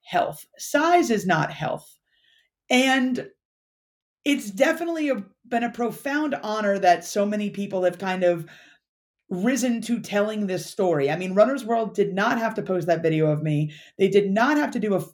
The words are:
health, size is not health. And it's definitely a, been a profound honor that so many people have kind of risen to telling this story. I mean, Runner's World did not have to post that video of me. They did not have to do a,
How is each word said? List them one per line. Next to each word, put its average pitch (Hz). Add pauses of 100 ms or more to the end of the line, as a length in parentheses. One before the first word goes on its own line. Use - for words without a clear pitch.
health, - (120)
size 311
is 196
not 160
health. - (720)
And 254 (960)
it's 240
definitely 320
a, 208 (200)
been 233
a 240
profound 277
honor 214
that 180
so 202
many 208
people 196
have 180
kind 185
of 170 (800)
risen 233
to 226
telling 208
this 185
story. 156
I 156
mean, 185
Runner's 226
World 220
did 196
not 220
have 226
to 208
post 180
that 165
video 156
of 151
me. 151 (240)
They 196
did 196
not 240
have 294
to -
do 202
a, 165 (100)